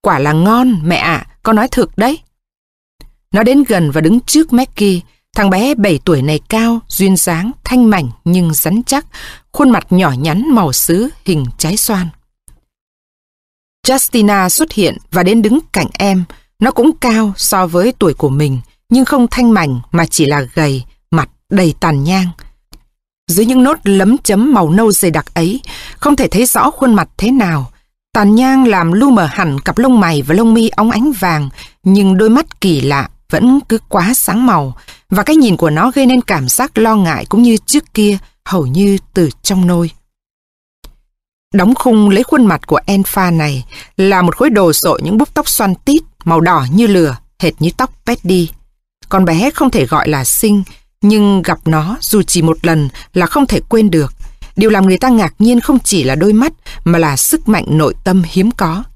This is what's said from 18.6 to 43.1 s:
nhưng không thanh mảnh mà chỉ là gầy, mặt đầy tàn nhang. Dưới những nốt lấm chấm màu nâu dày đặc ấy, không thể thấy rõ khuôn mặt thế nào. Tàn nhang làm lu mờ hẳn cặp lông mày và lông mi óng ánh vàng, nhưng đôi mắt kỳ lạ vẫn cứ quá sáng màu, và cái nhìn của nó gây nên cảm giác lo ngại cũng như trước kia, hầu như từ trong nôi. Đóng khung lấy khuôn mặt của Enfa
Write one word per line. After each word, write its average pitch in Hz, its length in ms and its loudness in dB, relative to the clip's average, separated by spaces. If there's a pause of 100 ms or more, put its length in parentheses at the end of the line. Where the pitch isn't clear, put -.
nhưng 254 160 4
không 247 260 2
thanh 240 200 2
mảnh 151 300 0 (120)
mà - 140 0
chỉ - 200 -2
là 143 140 -2 (140)
gầy, 139 300 -2 (260)
mặt 165 180 -2 (220)
đầy 180 300 2
tàn 147 240 -2
nhang. 185 240 0 (1000)
Dưới 185 200 0
những 254 160 2
nốt 285 220 2
lấm 196 340 2
chấm 226 360 0
màu 175 160 2
nâu 214 220 2
dày 180 180 0
đặc 151 240 -8
ấy, 180 260 -2 (380)
không 285 180 0
thể 254 120 -2
thấy 233 180 0
rõ 247 240 0
khuôn 254 240 0
mặt 180 220 0
thế 208 140 -2
nào. 170 420 -2 (400)
Tàn 208 220 2
nhang 262 320 4
làm 180 260 0
lu 240 180 2
mờ 208 160 4
hẳn 143 340 -4
cặp - 180 -4
lông 247 220 2
mày 165 220 0
và 139 120 -2
lông 226 200 4
mi 226 140 2
óng 220 220 -2
ánh 254 220 0
vàng, 170 360 -2 (340)
nhưng 190 340 4
đôi 214 140 4
mắt 285 300 0
kỳ 165 200 0
lạ 139 300 -2 (200)
vẫn 247 380 2
cứ 226 100 0 (100)
quá 202 260 0
sáng 226 320 -2
màu, 147 300 0 (340)
và 170 120 0
cái 302 140 2
nhìn 240 200 4
của 160 140 0
nó 165 200 0
gây 269 160 0
nên 247 140 4
cảm 151 280 -4
giác 254 300 -4
lo 220 180 2
ngại 170 320 -2
cũng 220 140 2
như 233 140 4 (100)
trước - 280 -2
kia, 208 240 0 (260)
hầu 175 220 -2
như 196 320 0 (160)
từ 170 160 0 (120)
trong 185 240 0
nôi. 170 240 0 (1600)
Đóng 208 200 2
khung 214 340 2
lấy 202 140 2
khuôn 254 240 2
mặt 170 200 -2
của 147 200 0
Enfa 190 500 0